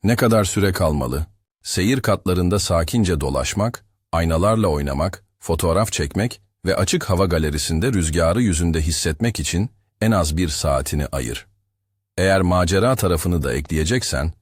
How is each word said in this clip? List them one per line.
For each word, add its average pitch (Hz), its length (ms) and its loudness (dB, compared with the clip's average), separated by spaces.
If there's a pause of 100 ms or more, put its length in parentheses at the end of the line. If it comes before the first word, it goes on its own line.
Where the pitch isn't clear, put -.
Ne 113 120 2
kadar 113 280 4
süre 98 280 0
kalmalı? 73 540 0 (360)
Seyir 113 380 0
katlarında 92 580 0
sakince 87 600 0
dolaşmak, 69 640 -2 (280)
aynalarla 87 560 2
oynamak, 71 560 -2 (140)
fotoğraf 87 540 0
çekmek 90 480 -4 (240)
ve 92 120 0
açık - 280 0
hava 95 200 2
galerisinde 80 680 0
rüzgarı 82 500 0
yüzünde 82 400 0
hissetmek 82 580 -2
için 87 300 -2 (300)
en 110 100 2
az 80 260 0
bir 87 120 0
saatini 71 580 -2
ayır. 62 400 -6 (720)
Eğer 95 240 2
macera 92 560 2
tarafını 87 460 0
da 65 120 -2
ekleyeceksen 78 880 -2